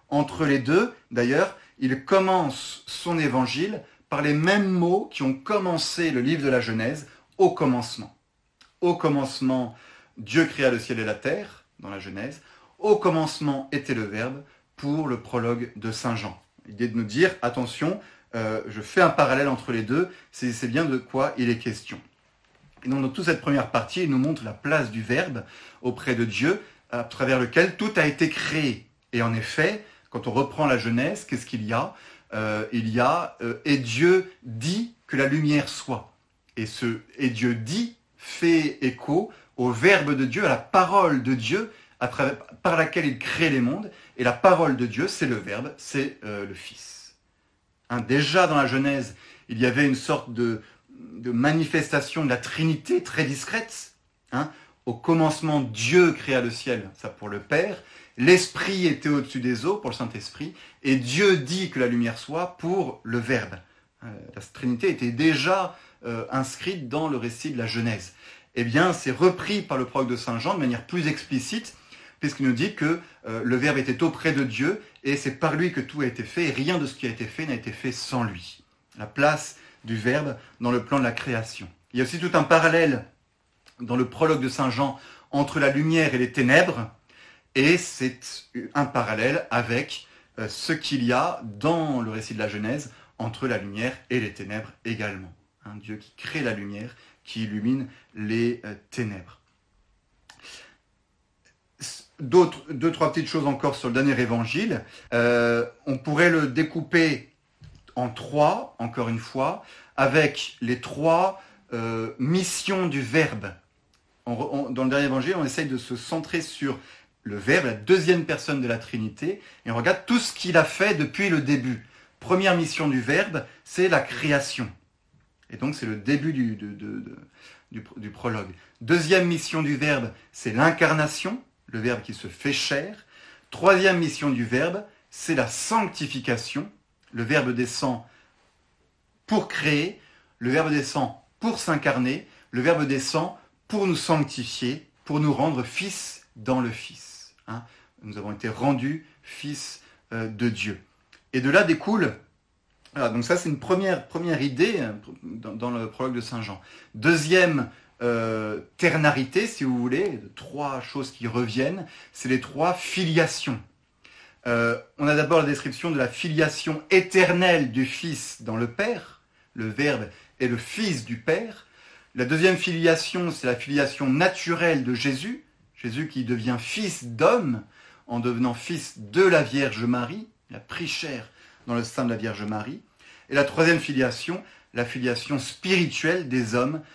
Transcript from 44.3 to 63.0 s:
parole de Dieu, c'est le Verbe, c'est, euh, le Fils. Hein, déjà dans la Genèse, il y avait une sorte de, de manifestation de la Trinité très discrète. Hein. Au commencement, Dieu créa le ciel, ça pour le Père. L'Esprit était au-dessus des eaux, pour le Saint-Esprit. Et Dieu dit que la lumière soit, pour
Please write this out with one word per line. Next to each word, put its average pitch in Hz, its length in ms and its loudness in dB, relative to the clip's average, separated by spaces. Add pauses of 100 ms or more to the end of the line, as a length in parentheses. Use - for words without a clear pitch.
parole 165 460 6
de 123 80 0
Dieu, 120 240 -2
c'est - 160 -4
le 123 100 0
Verbe, 104 400 -6
c'est, - 480 -6
euh, 104 220 -8
le 98 80 -12
Fils. - 640 -20 (720)
Hein, 120 100 -4
déjà 143 480 4
dans 151 80 0
la 139 100 4
Genèse, 135 500 0 (340)
il 113 100 -4
y 123 60 4
avait 131 200 4
une 131 100 2
sorte 135 380 -4
de, 117 280 -2 (280)
de 117 420 -12
manifestation 151 920 0
de 135 60 2
la 123 80 2
Trinité 160 640 0
très 156 220 -2
discrète. - 640 -6 (400)
Hein. 143 180 -2 (360)
Au 120 80 -4
commencement, 156 640 2
Dieu 135 540 4
créa 131 260 0
le 120 100 0
ciel, 117 440 -4
ça - 160 -12
pour - 180 -14
le 101 140 -8
Père. 180 420 -2 (340)
L'Esprit 180 720 4
était 147 220 0
au-dessus 131 320 0
des 120 240 -2
eaux, 196 100 2
pour 139 140 -6
le 117 60 -6
Saint-Esprit. 117 580 -10 (280)
Et 135 140 4
Dieu 151 400 4
dit 165 360 -2
que 127 100 -4
la 123 60 4
lumière 120 300 0
soit, 175 400 -6
pour 170 460 -2